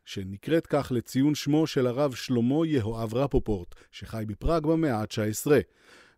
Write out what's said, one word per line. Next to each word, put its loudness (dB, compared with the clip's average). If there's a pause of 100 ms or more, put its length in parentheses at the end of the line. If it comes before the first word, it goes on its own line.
שנקראת -4
כך -2
לציון 2
שמו 2
של 0
הרב 0
שלמה 0
יהואב -2
רפופורט, 0 (180)
שחי -10
בפראג 0
במאה 2
התשע -2
עשרה. 2 (580)